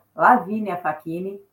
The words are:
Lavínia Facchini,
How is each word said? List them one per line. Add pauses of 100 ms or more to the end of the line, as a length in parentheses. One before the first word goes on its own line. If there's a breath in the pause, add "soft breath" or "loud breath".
(160)
Lavínia
Facchini, (120)